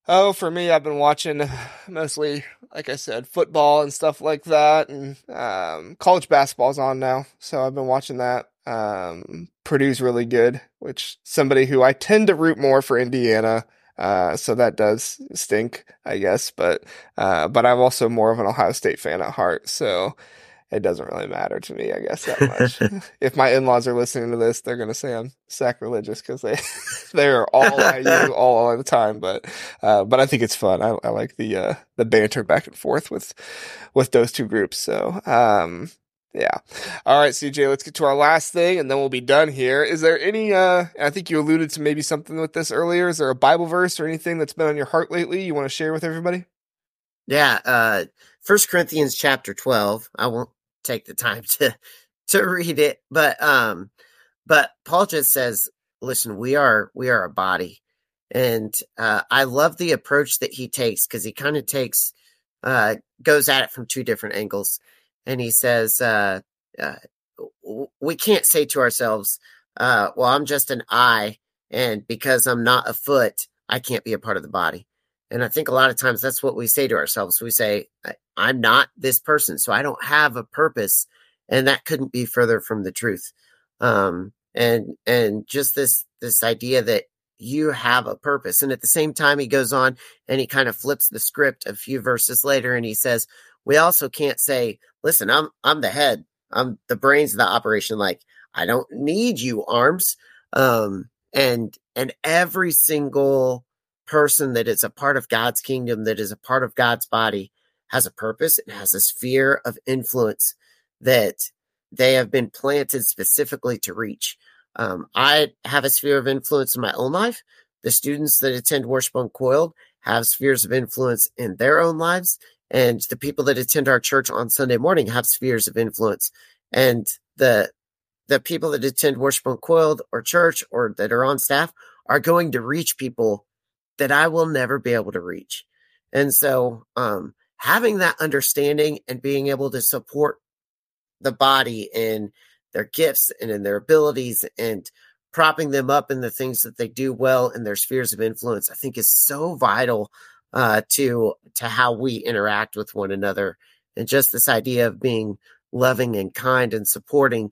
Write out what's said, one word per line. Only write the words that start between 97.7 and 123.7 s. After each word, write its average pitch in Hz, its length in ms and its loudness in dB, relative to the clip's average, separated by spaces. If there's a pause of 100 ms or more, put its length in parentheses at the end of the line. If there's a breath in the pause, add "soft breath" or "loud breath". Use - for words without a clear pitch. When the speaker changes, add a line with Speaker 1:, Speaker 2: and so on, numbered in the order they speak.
Speaker 2:
Like, 95 240 -2 (320 soft breath)
I 82 120 -4
don't 120 240 -2
need 170 480 -2
you 113 280 -4
arms.'" 131 500 2 (360 soft breath)
Um, 110 580 2 (220)
and, 120 440 0 (180)
and 127 180 -6 (120)
every 170 480 0
single 139 920 0 (420)
person 147 480 2
that 117 120 0
is 110 160 0
a 110 80 -4
part 139 260 -2
of 123 120 -6
God's 117 320 0
kingdom, 120 440 -4
that 107 140 -2
is 104 140 -6
a 104 40 -12
part 131 280 -2
of 113 100 -10
God's 120 320 0
body, 107 460 -2 (360)
has 117 180 0
a - 40 -8
purpose 110 480 -4
and - 180 -10
has 98 180 -4
a 98 60 -2
sphere 135 640 0
of 120 220 -6
influence 123 680 -2 (460)
that 120 500 0 (420)
they 131 220 4
have 123 160 2
been 123 200 0
planted 139 540 -4
specifically 123 760 -2
to 92 140 -10
reach. - 440 -8 (380 soft breath)
Um, 92 380 -6
I 147 380 2 (120)
have 131 200 -2
a 135 60 0
sphere 139 280 0
of 127 100 -2
influence 135 480 -2
in 123 60 -6
my 107 100 -2
own 131 200 -4
life. 220 300 -4 (400 soft breath)
The - 80 -2
students 147 480 -2
that 131 160 0
attend 123 320 -2
Worship 131 300 -2
Uncoiled 131 580 -2 (260 soft breath)
have 117 260 -2
spheres 135 380 0
of 110 80 -6
influence 123 640 -2
in 113 200 -6
their 143 240 2
own 165 180 0
lives. 180 400 -2 (320 soft breath)
And 123 300 2 (100)
the 123 60 -6
people 139 300 -6
that 131 120 2
attend 131 300 0